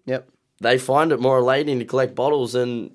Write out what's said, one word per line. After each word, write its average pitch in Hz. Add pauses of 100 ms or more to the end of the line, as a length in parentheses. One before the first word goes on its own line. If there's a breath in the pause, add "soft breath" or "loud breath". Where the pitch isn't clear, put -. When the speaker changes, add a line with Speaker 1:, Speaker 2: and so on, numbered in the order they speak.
Speaker 1:
Yep. 127 (320)
Speaker 2:
they 120
find 143
it 120
more 131
elating 131
to 120
collect 127
bottles 131
and 123